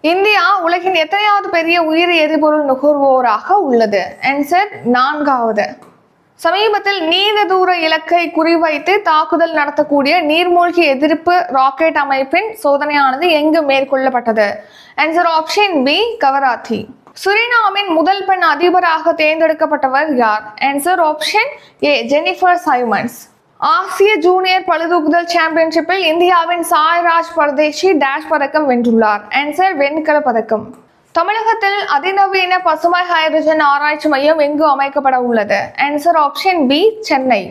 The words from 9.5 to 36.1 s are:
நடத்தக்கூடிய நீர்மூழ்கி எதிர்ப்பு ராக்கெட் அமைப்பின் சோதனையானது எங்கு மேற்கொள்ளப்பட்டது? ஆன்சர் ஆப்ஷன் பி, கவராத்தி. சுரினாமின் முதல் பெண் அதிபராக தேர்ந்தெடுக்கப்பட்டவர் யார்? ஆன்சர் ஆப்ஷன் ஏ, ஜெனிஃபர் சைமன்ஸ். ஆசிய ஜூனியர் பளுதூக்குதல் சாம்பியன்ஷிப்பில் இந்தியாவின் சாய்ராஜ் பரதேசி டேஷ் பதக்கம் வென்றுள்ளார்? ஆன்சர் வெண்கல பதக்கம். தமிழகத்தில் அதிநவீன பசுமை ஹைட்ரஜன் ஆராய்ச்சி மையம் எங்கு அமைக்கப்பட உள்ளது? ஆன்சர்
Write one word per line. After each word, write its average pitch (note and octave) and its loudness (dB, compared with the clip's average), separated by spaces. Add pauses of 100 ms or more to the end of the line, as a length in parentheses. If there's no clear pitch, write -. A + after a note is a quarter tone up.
நடத்தக்கூடிய C#4+ 0 (160)
நீர்மூழ்கி F4 2 (100)
எதிர்ப்பு D#4 0 (220)
ராக்கெட் D4 0
அமைப்பின் C4+ -2 (140)
சோதனையானது C#4+ 0 (120)
எங்கு D#4 2
மேற்கொள்ளப்பட்டது? C4 0 (560)
ஆன்சர் E4 0
ஆப்ஷன் D#4+ 0
பி, D4 0 (300)
கவராத்தி. C4+ -2 (440)
சுரினாமின் G#4 0 (100)
முதல் F#4+ 0
பெண் F#4 0
அதிபராக E4 0
தேர்ந்தெடுக்கப்பட்டவர் D#4 0 (120)
யார்? G#3+ 0 (280)
ஆன்சர் E4 0
ஆப்ஷன் G4+ -4 (400)
ஏ, - 2 (180)
ஜெனிஃபர் F4+ 0
சைமன்ஸ். A#3+ -2 (600)
ஆசிய F#4+ 2 (140)
ஜூனியர் F#4 2
பளுதூக்குதல் E4+ 0
சாம்பியன்ஷிப்பில் D#4+ 0
இந்தியாவின் F4 2 (100)
சாய்ராஜ் E4 0
பரதேசி D4 0 (160)
டேஷ் D4+ -4
பதக்கம் C#4+ -2
வென்றுள்ளார்? A3+ 2 (180)
ஆன்சர் F4+ 0
வெண்கல D4+ 0 (100)
பதக்கம். A3 -2 (500)
தமிழகத்தில் G#4 0 (160)
அதிநவீன F#4+ 0 (140)
பசுமை E4+ 0
ஹைட்ரஜன் D#4 0 (100)
ஆராய்ச்சி D4+ -2
மையம் D4 2
எங்கு D4 -2
அமைக்கப்பட C#4 0 (100)
உள்ளது? G#3 0 (260)
ஆன்சர் D4 0